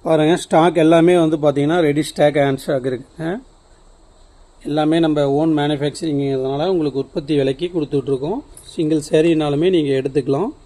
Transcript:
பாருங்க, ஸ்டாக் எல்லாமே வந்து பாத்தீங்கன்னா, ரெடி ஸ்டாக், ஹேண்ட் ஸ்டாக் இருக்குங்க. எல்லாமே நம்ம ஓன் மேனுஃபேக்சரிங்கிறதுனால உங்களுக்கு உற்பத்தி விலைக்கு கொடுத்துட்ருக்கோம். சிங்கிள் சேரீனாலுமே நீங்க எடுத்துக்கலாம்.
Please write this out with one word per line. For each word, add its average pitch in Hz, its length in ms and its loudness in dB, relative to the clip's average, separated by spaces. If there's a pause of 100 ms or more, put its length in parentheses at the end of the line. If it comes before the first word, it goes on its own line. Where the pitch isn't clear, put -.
பாருங்க, 160 360 2
ஸ்டாக் 170 400 2
எல்லாமே 165 400 6
வந்து 160 220 2
பாத்தீங்கன்னா, 147 420 0
ரெடி 147 240 0
ஸ்டாக், 147 320 0
ஹேண்ட் 135 220 0
ஸ்டாக் 135 260 -2
இருக்குங்க. 156 420 -8 (1400)
எல்லாமே 151 380 0
நம்ம 147 180 0 (160)
ஓன் 160 180 2
மேனுஃபேக்சரிங்கிறதுனால 143 1160 -2
உங்களுக்கு 143 300 -2
உற்பத்தி 151 360 -6
விலைக்கு 135 340 -2
கொடுத்துட்ருக்கோம். 143 680 -4 (340)
சிங்கிள் 156 360 0
சேரீனாலுமே 156 680 2
நீங்க 147 160 0 (100)
எடுத்துக்கலாம். 139 500 -2 (140)